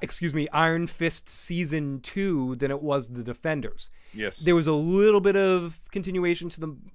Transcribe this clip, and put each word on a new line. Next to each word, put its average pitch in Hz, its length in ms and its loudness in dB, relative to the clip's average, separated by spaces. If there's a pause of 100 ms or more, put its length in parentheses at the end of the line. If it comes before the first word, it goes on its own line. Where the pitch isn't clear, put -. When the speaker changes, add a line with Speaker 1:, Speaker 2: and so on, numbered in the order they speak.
Speaker 1:
excuse 165 320 -4
me, 151 180 -2
Iron 165 340 2
Fist - 420 -4
season 151 720 -4
two 143 560 -2
than 135 140 -2
it 143 120 -4
was 139 280 -2
the 123 120 -8
Defenders. 139 680 -4 (220)
Speaker 2:
Yes. - 280 -6
Speaker 1:
There 170 160 4
was 160 100 4
a 156 80 4
little 196 460 6
bit 196 160 4
of 185 440 2 (120)
continuation 175 580 -2
to 165 100 -12
the, 156 160 -8 (180)